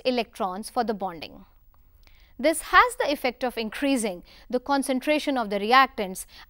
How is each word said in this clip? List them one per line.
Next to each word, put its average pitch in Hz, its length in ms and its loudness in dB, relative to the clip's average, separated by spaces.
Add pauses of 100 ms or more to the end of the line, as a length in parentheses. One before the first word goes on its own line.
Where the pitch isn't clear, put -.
electrons 220 640 -4
for 247 140 -2
the 226 100 -2
bonding. 180 520 -10 (920)
This 311 240 2
has 440 340 4
the 285 160 0
effect 262 320 -2
of 240 140 -2
increasing 226 640 -2 (260)
the 247 100 -2
concentration 277 800 0
of 220 120 -4
the 208 100 -2
reactants 220 680 2 (240)